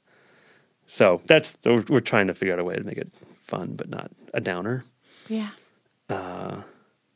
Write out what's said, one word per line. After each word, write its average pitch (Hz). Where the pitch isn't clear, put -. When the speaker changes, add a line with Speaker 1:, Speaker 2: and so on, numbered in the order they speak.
Speaker 1:
so 92
that's, 156
we're, 117
we're 135
trying 107
to 87
figure 95
out 87
a 87
way 90
to -
make 104
it -
fun, -
but -
not -
a -
downer. 110
Speaker 2:
Yeah. 220
Speaker 1:
Uh, 95